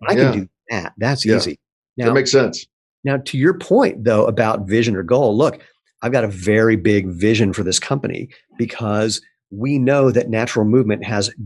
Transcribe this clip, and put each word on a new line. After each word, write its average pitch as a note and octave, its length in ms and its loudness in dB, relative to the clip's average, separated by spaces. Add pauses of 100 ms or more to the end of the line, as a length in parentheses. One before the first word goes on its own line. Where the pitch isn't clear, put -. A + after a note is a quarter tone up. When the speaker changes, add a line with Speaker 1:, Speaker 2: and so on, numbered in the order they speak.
Speaker 1:
I F#3+ 80 2
can - 80 4
Speaker 2:
yeah. C3+ 80 4 (100)
Speaker 1:
do F#2 60 -10 (220)
that. G2+ 280 -8
That's C3 280 -2
Speaker 2:
Yeah. G#2+ 120 4
Speaker 1:
easy." D#2 220 -4 (380)
Speaker 2:
That B2 100 -4
Speaker 1:
Now, A#2 60 2
Speaker 2:
makes C3+ 180 2
sense. B2 340 2 (380)
Speaker 1:
now, C#3 140 -2
to C3+ 200 -6
your F3 200 2
point, - 480 0
though, A2 200 4
about A2 420 -2
vision A2+ 280 0
or F#2+ 80 -4
goal, A#2 340 2
look, D3 220 0 (440)
I've A#2+ 100 -2
got B2 100 2
a A2 60 -2
very G#2+ 480 2
big G2 320 2
vision G2+ 440 0
for G#2 80 -6
this F2+ 160 -2
company - 520 -6 (280)
because G#2+ 640 -4 (300)
we B2+ 260 -4
know C3+ 320 2
that A#2 220 0
natural A2 340 0
movement G#2+ 400 2
has G#2 240 -4 (160)